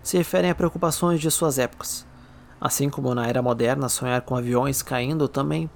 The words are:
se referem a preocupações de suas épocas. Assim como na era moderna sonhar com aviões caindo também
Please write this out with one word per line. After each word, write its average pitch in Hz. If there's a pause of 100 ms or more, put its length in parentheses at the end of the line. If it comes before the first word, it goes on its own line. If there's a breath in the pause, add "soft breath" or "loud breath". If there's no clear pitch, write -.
se -
referem 180
a 165
preocupações 170
de 156
suas 147
épocas. - (520 loud breath)
Assim 143
como 131
na 120
era 123
moderna 123
sonhar 123
com 127
aviões 123
caindo 135
também 151